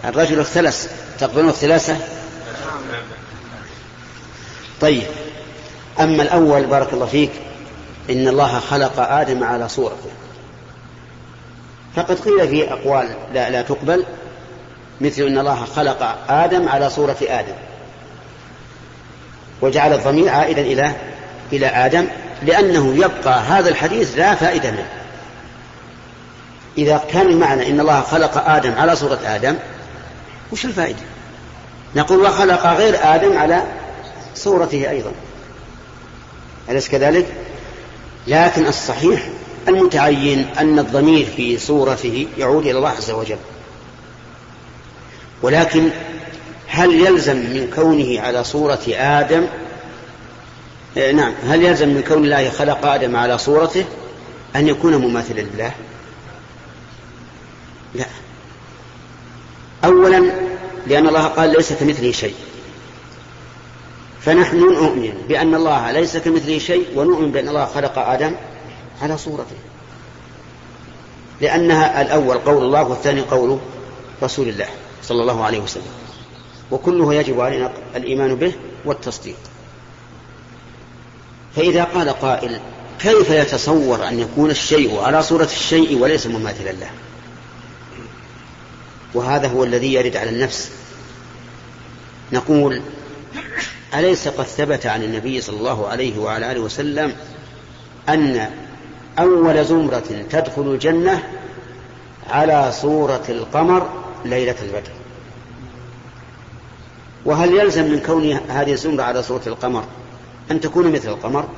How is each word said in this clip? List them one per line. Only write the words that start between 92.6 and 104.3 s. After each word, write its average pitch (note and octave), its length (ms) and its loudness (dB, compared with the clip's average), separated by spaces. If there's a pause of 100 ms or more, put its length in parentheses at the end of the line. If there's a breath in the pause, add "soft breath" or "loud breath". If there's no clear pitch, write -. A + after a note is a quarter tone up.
أليس E3+ 340 2
قد C3+ 160 -4
ثبت C#3+ 420 -2
عن A2+ 160 -2
النبي A2+ 380 -4
صلى G#2 160 -10
الله A2 320 -4
عليه A#2 300 -4
وعلى A2 340 -4
آله B2 80 -4
وسلم C#3+ 520 -4 (960)
أن C3+ 420 0 (680)
أول E3 460 4
زمرة B2 640 0
تدخل D3 320 -2
الجنة E3 600 0 (1080)
على C#3+ 420 2
صورة C#3+ 560 0
القمر D#3 600 0 (360)
ليلة B2 380 0